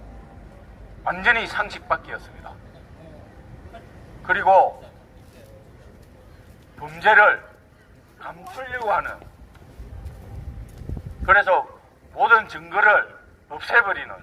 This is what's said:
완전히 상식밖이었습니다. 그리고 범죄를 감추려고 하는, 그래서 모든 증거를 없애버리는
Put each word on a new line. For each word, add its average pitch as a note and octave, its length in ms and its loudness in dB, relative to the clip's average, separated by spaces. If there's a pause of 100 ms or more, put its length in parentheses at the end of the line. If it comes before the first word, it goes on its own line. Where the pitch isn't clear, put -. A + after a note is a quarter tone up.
(1040)
완전히 G3+ 420 0
상식밖이었습니다. - 1040 -8 (1700)
그리고 F#3 600 4 (1900)
범죄를 F3 680 4 (760)
감추려고 A3+ 720 -8
하는, C#3+ 200 0 (2250)
그래서 F#3+ 420 4 (460)
모든 G#3+ 340 4
증거를 F3 680 0 (340)
없애버리는 F3+ 720 -2